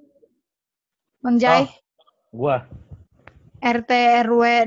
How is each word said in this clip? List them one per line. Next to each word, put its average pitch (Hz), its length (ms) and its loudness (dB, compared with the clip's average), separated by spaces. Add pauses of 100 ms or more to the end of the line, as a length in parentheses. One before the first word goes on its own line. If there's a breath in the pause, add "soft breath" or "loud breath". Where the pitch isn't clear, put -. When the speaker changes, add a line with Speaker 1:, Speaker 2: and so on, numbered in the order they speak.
(1200)
Speaker 1:
Bang 247 160 -2
Jai. 220 260 2
Speaker 2:
Oh, - 60 -4 (680)
gua. 131 220 -4 (1040)
Speaker 1:
R 240 200 -2
T, 233 120 -6 (280)
R 226 80 -2
W, 233 140 2 (240)